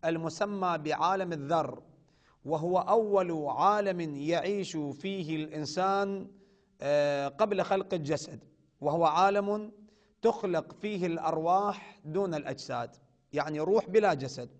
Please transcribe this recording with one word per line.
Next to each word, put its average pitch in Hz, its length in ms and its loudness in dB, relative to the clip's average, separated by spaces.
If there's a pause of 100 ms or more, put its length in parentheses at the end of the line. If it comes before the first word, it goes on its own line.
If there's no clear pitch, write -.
المسمى 170 720 -2
بعالم 170 540 0
الذر، 143 500 -2 (600)
وهو 160 340 0
أول 190 680 2
عالم 185 520 2 (160)
يعيش 170 600 -2
فيه 156 600 -4
الإنسان، 190 880 -2 (540)
آه، 143 480 2
قبل 196 340 0
خلق 190 320 0
الجسد، 151 500 -4 (360)
وهو 151 240 2
عالم 202 680 2 (500)
تخلق 185 500 0
فيه 202 340 -4
الأرواح 165 1000 0
دون 170 300 -2
الأجساد، 131 600 -6 (360)
يعني 151 280 -2
روح 196 280 2
بلا 196 260 6
جسد 131 340 -6 (120)